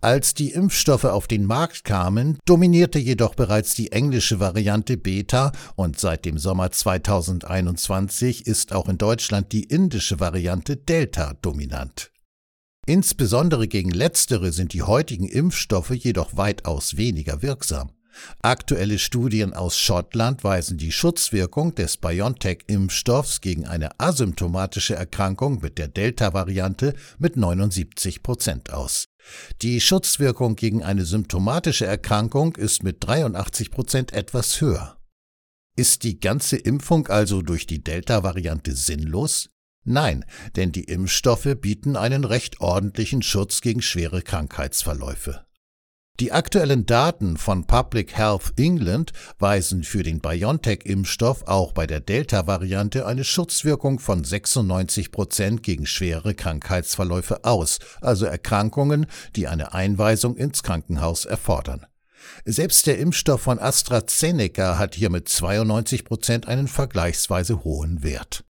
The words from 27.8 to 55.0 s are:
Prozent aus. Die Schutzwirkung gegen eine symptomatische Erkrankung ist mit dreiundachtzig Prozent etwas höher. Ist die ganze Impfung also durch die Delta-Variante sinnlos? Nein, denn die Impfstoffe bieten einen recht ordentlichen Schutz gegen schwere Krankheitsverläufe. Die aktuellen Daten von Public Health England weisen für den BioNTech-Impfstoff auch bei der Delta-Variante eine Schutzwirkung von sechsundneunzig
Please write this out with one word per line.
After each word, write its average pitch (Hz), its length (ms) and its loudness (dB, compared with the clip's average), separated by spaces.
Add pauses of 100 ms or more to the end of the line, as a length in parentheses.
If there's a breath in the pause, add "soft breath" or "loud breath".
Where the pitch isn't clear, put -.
Prozent - 480 -4
aus. - 340 -4 (560 loud breath)
Die 120 180 0
Schutzwirkung 127 760 2
gegen 110 260 0
eine 95 220 0
symptomatische 107 840 0
Erkrankung 113 720 0
ist - 260 0
mit 95 180 -2
dreiundachtzig 110 720 -2
Prozent 131 420 -2
etwas - 480 -2
höher. 113 380 0 (800)
Ist - 260 2
die 110 160 -2
ganze - 380 0
Impfung 143 500 2
also 101 340 2
durch 82 260 -2
die 78 180 -6
Delta-Variante 85 920 -2
sinnlos? 78 760 -2 (340)
Nein, 117 400 0 (320 loud breath)
denn 92 160 0
die 85 120 -6
Impfstoffe 113 760 0
bieten 107 360 -2
einen 131 280 0
recht - 360 -2
ordentlichen 101 600 0
Schutz - 380 0
gegen 117 220 -2
schwere 87 400 -2
Krankheitsverläufe. 69 1200 -6 (760)
Die 123 120 0
aktuellen 143 520 4
Daten 117 540 2
von 92 280 0
Public 117 480 2
Health 107 420 2
England 139 580 2 (240 loud breath)
weisen 95 460 2
für 95 180 -2
den 80 180 -2
BioNTech-Impfstoff 98 1300 0
auch 92 260 2
bei 80 140 0
der 78 140 -4
Delta-Variante 98 1080 0
eine 127 180 -2
Schutzwirkung 147 720 0
von 92 240 0
sechsundneunzig 95 880 0